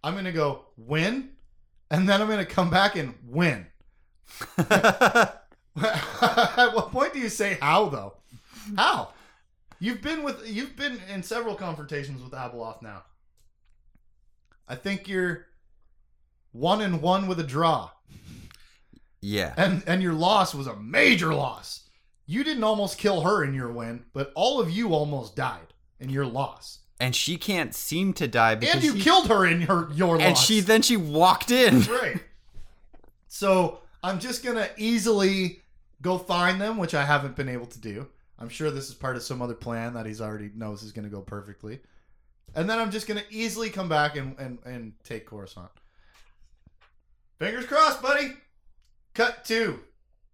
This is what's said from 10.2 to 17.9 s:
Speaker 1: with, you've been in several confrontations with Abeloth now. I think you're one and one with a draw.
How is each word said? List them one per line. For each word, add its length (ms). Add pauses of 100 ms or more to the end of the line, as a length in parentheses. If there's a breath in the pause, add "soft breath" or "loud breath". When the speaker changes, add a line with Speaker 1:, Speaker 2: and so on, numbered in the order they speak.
Speaker 1:
with, 260
you've 280
been 220 (140)
in 80
several 340
confrontations 680
with 80
Abeloth 500
now. 220 (1600)
I 80
think 320
you're 400 (1080)
one 280
and 200
one 260
with 120
a 40
draw. 480 (1300 loud breath)